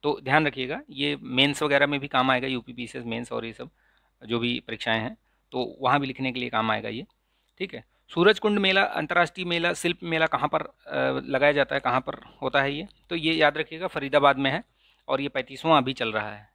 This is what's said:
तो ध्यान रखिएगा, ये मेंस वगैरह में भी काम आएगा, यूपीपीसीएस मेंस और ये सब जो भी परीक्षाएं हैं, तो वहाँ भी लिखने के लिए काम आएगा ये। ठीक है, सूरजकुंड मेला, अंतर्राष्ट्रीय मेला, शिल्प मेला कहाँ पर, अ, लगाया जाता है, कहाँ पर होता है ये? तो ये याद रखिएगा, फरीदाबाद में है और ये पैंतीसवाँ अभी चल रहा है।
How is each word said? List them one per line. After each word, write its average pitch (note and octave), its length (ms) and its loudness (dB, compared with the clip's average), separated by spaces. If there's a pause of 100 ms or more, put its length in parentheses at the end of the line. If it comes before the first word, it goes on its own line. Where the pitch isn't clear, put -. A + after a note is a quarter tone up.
तो C#3+ 200 -2
ध्यान D3 240 2
रखिएगा, C3+ 420 -6
ये C#3+ 320 -4
मेंस C3+ 420 2
वगैरह C#3+ 240 4
में C#3+ 120 -2
भी C#3 80 -10
काम C3 240 2
आएगा, B2+ 160 0
यूपीपीसीएस B2 580 -8
मेंस A#2 260 -6
और A#2 140 -6
ये A2+ 80 -12
सब B2+ 160 -14 (560)
जो A2+ 140 -2
भी A#2+ 200 -2
परीक्षाएं A2+ 420 -2
हैं, C3+ 160 -8 (340)
तो B2+ 300 -6
वहाँ C3+ 180 4
भी C#3 80 -4
लिखने C3 240 -4
के B2 80 -8
लिए B2 100 -6
काम A2 220 0
आएगा G#2+ 180 -2
ये। A#2+ 160 -10 (540)
ठीक F#3+ 140 -10
है, A#2 120 -16 (220)
सूरजकुंड G#3 520 4
मेला, G3 240 4
अंतर्राष्ट्रीय F3 600 0
मेला, E3+ 280 0
शिल्प F3 300 -2
मेला D#3+ 240 0
कहाँ C#3+ 220 0
पर, D#3+ 120 0
अ, C3+ 640 -4
लगाया C3+ 260 4
जाता C#3 240 0
है, C#3 60 -2
कहाँ B2+ 200 2
पर - 120 -8 (280)
होता C3+ 200 0
है C#3 120 -2
ये? E3 140 -8 (220)
तो F3 60 -6
ये D#3+ 180 0
याद D3+ 240 4
रखिएगा, D#3+ 300 -8
फरीदाबाद C#3 500 4
में C3+ 140 0
है F3+ 120 -4 (440)
और C3+ 140 -2
ये C#3+ 80 -4
पैंतीसवाँ C#3 520 2
अभी B2+ 120 -2
चल A2+ 180 -2
रहा G#2+ 240 -4
है। G#2+ 200 -20